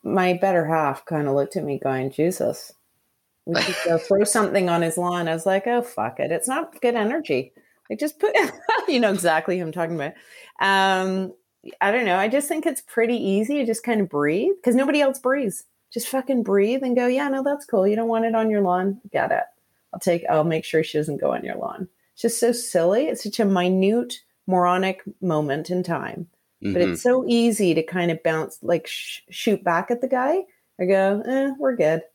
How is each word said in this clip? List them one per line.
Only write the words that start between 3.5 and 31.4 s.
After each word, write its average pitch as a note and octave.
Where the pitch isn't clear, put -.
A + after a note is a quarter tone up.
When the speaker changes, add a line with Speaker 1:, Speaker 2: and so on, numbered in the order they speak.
Speaker 1:
should -
go E3
Speaker 2:
<laughs> -
Speaker 1:
throw G3+
something G3
on E3+
his D#3+
lawn." F3
I D#3+
was E3
like, G3
"Oh, A#3+
fuck -
it. D#3+
It's E3
not D#4+
good A#3+
energy. G#3+
Like, G#3+
just D4+
put," A4
<laughs> -
you C4
know G#3
exactly F3
who F3+
I'm D#3+
talking E3+
about. D3+
Um, F#3+
I G3
don't A#3
know. F3+
I G3+
just C#4
think D#4+
it's D#4
pretty A#3
easy A3
to B3+
just A3
kinda A3
breathe, E3+
'cause A#3+
nobody C#4
else C4+
breathes. B3+
Just -
fucking C4
breathe G3+
and B3
go, B3
"Yeah, C#4
no, C4+
that's C#4
cool. G3
You G#3
don't A#3
want A3+
it A3+
on A3
your G#3
lawn. F#3
Get -
it. -
I'll F#3
take, E3+
I'll D#3
make D#3+
sure D#3+
she D#3
doesn't D3+
go C2+
on -
your -
lawn." -
It's -
just A#3
so A#3+
silly. G#3
It's -
such G#3
a G#3+
minute, F#3+
moronic F#3
moment D#3
in F3+
time. E3+
But F3+
it's F3
Speaker 2:
Mm-hmm. B3
Speaker 1:
so B3+
easy A#3
to D#3+
kind E3+
of D#3+
bounce, D#3+
like, D#3+
sh-, -
shoot -
back F3
at A#3+
the C4
guy. C#4
I F3+
go, G3
"Eh, C4+